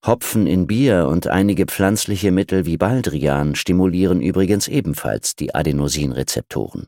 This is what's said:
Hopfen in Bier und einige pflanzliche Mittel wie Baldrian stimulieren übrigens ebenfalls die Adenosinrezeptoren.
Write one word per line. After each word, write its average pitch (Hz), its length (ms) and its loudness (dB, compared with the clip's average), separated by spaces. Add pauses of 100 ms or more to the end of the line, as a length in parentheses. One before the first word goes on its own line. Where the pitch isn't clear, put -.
Hopfen 110 420 0
in 90 200 2
Bier 104 400 2
und 82 200 0
einige 95 380 2
pflanzliche 101 640 0
Mittel 95 340 0
wie 82 120 -2
Baldrian 73 800 0
stimulieren 90 640 2
übrigens 92 460 0
ebenfalls 76 680 -2
die - 200 -6
Adenosinrezeptoren. 71 1300 -2